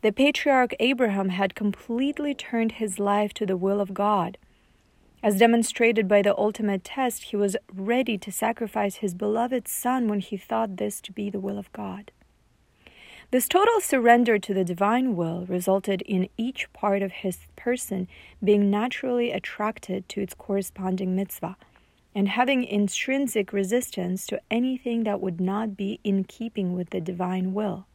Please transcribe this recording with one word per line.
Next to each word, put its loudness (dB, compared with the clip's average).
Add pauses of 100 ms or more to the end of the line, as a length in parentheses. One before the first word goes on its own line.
The 4
patriarch 4
Abraham 2
had -2
completely -2
turned -2
his -4
life 2
to -4
the 0
will 0
of -2
God. 0 (880)
As 2
demonstrated 4
by 6
the 4
ultimate 0
test, -4
he -4
was 0 (160)
ready 0
to -10
sacrifice -2
his -4
beloved -2
son 0
when 0
he -6
thought -4
this -4
to -16
be -6
the -6
will -6
of -14
God. -12 (1200)
This 2
total 4
surrender 6
to -2
the 2
divine 0
will -2
resulted 0
in 0
each -6
part 0
of -2
his -6
person -4 (340)
being 6
naturally 0
attracted -6
to -8
its -6
corresponding -4
mitzvah -4 (600)
and 2
having 2
intrinsic 0
resistance -2
to -6 (100)
anything 0
that -2
would -4
not -2
be -6
in 0
keeping -6
with -6
the -4
divine -4
will. -4